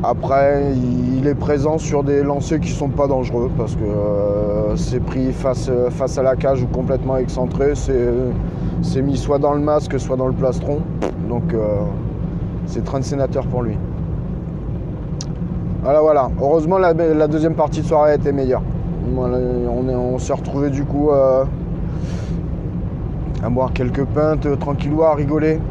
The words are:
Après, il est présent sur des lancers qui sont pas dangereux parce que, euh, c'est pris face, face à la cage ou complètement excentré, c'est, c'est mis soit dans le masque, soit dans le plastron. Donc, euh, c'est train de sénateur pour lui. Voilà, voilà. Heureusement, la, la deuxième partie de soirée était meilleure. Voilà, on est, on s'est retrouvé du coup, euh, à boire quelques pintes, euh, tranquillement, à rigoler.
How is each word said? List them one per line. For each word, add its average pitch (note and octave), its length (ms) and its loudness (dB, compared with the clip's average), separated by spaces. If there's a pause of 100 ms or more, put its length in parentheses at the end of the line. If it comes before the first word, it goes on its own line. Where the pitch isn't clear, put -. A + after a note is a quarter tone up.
Après, C#3 680 2
il B2 540 2
est C#3+ 80 2
présent D3 420 2
sur D#3 240 0
des C#3 220 2
lancers C#3+ 380 0
qui - 80 -2
sont D3 180 -2
pas C#3 200 2
dangereux B2 500 0
parce A2+ 180 -2
que, A2 80 0
euh, G#2 920 0
c'est B2+ 240 0
pris C3 320 0
face, C3 360 0 (200)
face B2+ 280 -2
à C3+ 60 0
la C3 140 4
cage C3+ 260 2
ou A#2+ 40 0
complètement B2+ 500 0
excentré, C3 580 0
c'est, B2 380 0 (680)
c'est - 180 0
mis C#3 160 0
soit C#3+ 200 0
dans C#3+ 140 2
le D3 80 0
masque, D3 400 0
soit C3 160 -2
dans B2+ 120 0
le C3 60 0
plastron. C#3 460 0 (480)
Donc, A#2 260 -2
euh, G#2 260 0 (880)
c'est - 180 -2
train C#3 140 -2
de C3+ 40 0
sénateur C3+ 440 -2
pour B2 160 0
lui. A2 140 -2 (2000)
Voilà, D3+ 160 4
voilà. D3 300 4 (100)
Heureusement, D#3 380 2
la, F3+ 160 4
la D#3+ 340 2
deuxième D#3 280 2
partie D3+ 260 0
de D#3+ 40 -2
soirée D3+ 280 4
était D3 180 2
meilleure. C3 320 0 (500)
Voilà, B2 260 0 (300)
on B2+ 200 0
est, B2+ 60 0
on B2 240 0
s'est - 120 -2
retrouvé C#3 380 0
du C#3 160 0
coup, D3 240 2
euh, C3+ 340 6 (2000)
à A2 60 0
boire B2+ 220 0
quelques C3 320 0
pintes, D3 440 0
euh, C#3+ 80 2
tranquillement, C#3+ 480 0
à D#3+ 100 6
rigoler. D3+ 460 0 (120)